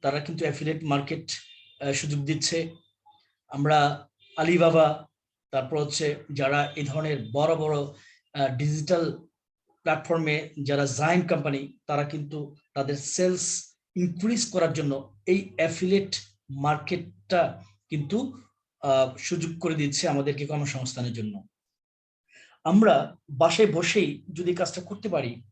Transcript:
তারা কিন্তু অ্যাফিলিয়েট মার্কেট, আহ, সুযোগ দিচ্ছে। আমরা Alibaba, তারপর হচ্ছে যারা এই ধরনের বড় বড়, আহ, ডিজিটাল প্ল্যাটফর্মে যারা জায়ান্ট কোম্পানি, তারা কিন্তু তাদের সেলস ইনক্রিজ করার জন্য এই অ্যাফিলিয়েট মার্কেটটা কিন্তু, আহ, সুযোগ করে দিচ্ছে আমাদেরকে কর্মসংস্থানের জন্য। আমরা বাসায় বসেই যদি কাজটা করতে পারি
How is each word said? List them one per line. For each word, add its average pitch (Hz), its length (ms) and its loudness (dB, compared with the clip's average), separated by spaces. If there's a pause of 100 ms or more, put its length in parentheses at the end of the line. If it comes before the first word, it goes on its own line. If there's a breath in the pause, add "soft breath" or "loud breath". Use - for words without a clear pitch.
তারা 143 180 0
কিন্তু 160 240 -6
অ্যাফিলিয়েট 156 400 -4
মার্কেট, 143 460 -2 (500)
আহ, 139 120 -2
সুযোগ 143 320 -2
দিচ্ছে। 160 500 -4 (760)
আমরা 147 600 2 (300)
Alibaba, 160 680 6 (460)
তারপর 139 340 -2
হচ্ছে 147 480 -4
যারা 143 440 0
এই 147 80 -6
ধরনের 143 480 -4
বড় 156 240 2
বড়, 151 220 0
আহ, 139 800 -4
ডিজিটাল 151 680 0 (560)
প্ল্যাটফর্মে 156 680 0 (140)
যারা 139 240 2
জায়ান্ট 160 420 2
কোম্পানি, 143 580 -2
তারা 147 180 -2
কিন্তু 147 520 -8 (180)
তাদের 139 220 -2
সেলস - 800 -2 (220)
ইনক্রিজ 185 540 0
করার 165 220 2
জন্য 139 440 -4 (100)
এই 190 300 2
অ্যাফিলিয়েট 185 640 0 (300)
মার্কেটটা 151 1120 -2 (260 loud breath)
কিন্তু, 180 540 -4 (380 loud breath)
আহ, 131 360 2
সুযোগ 165 440 -6
করে 160 140 -2
দিচ্ছে 147 340 0
আমাদেরকে 143 380 0
কর্মসংস্থানের 131 680 -4
জন্য। 107 340 -8 (1160 soft breath)
আমরা 190 520 6 (140)
বাসায় 165 420 4
বসেই 165 500 0 (100)
যদি 175 220 -2
কাজটা 180 260 -4
করতে 196 280 -10
পারি 131 440 -4